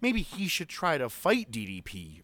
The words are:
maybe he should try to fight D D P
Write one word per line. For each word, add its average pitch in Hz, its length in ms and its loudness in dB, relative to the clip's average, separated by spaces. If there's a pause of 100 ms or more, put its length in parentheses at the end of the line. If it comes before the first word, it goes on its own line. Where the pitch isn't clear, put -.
maybe 233 200 4
he 190 280 -2
should 160 200 -2
try 165 300 2
to 123 100 0
fight 214 420 2
D 110 140 -4
D 95 160 -6
P 82 440 -12